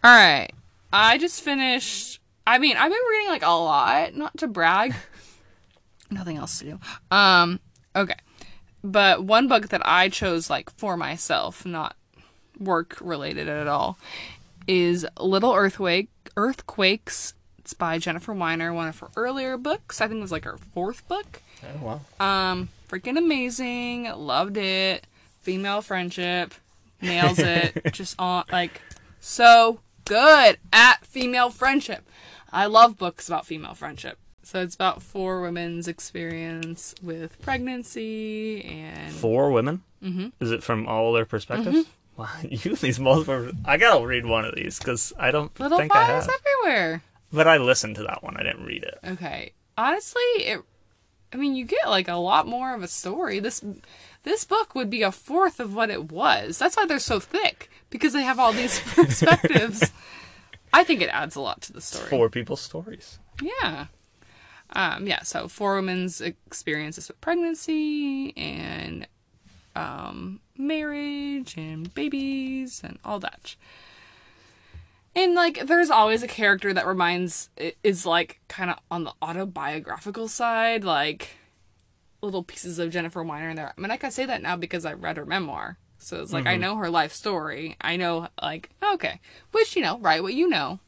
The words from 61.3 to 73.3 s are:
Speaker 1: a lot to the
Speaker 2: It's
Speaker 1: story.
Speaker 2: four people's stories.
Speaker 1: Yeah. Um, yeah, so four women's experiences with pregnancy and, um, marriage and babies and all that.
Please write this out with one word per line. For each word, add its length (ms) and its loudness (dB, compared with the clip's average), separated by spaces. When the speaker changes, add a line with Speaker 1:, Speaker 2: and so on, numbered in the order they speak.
Speaker 1:
a 60 -8
lot 220 -6
to 80 -16
the 80 -18
Speaker 2:
It's 80 -12
Speaker 1:
story. 220 -10
Speaker 2:
four 200 4
people's 320 -6
stories. 560 -16
Speaker 1:
Yeah. 440 -6
Um, 320 -2
yeah, 160 -4
so 240 -8
four 280 -2
women's 460 -4
experiences 840 -10
with 140 -20
pregnancy 1160 -4
and, 680 -10
um, 640 -10
marriage 1000 -8
and 380 -12
babies 880 -8
and 200 -16
all 160 -8
that. 360 -14